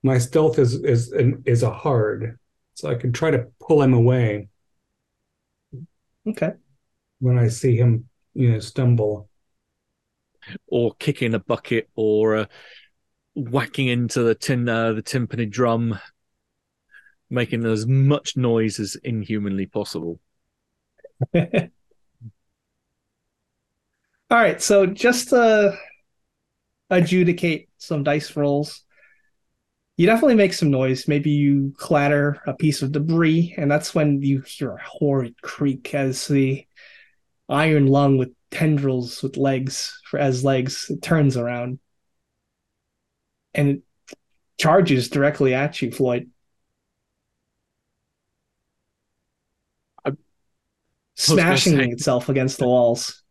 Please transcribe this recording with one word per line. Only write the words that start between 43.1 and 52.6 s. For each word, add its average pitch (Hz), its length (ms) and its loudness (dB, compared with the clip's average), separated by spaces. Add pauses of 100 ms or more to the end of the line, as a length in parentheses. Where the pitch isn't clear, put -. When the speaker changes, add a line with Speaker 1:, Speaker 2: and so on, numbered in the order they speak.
Speaker 2:
and 143 160 0
it 139 120 -2 (800)
charges 156 500 4
directly 143 460 2
at 143 260 -4
you, 120 100 -4
Floyd. 123 380 -2 (3750)
Speaker 3:
I, 143 40 -4
I - 20 -8
was - 1160 -12
gonna 160 120 4
Speaker 2:
Smashing 165 360 2
Speaker 3:
say 135 120 2
Speaker 2:
itself 123 400 -2
against 131 300 0
the 131 80 2